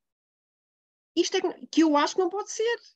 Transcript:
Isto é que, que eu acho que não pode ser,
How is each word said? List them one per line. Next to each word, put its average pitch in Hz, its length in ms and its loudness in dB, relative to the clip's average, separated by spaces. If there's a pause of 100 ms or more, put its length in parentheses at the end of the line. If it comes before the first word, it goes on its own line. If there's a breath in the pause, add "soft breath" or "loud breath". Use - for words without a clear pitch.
(1160)
Isto 359 220 0
é 370 40 -2
que, - 260 -6
que 311 160 2
eu 302 140 4
acho 311 180 0
que 381 60 0
não 349 80 0
pode 403 220 -8
ser, 466 260 -2 (180)